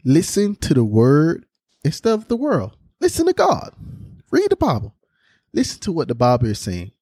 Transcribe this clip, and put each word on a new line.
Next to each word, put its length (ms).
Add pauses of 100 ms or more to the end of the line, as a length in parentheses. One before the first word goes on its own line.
Listen 520
to 180
the 100
word 600 (380)
instead 300
of 140
the 100
world. 380 (240)
Listen 280
to 60
God. 400 (580)
Read 180
the 60
Bible. 400 (580)
Listen 280
to 100
what 160
the 80
Bible 320
is 120
saying. 320 (100)